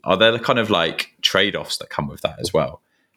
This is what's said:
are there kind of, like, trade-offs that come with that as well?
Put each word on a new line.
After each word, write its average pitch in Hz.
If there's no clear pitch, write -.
are 95
there 113
kind 123
of, 107
like, 82
trade-offs 92
that -
come -
with 71
that -
as -
well? -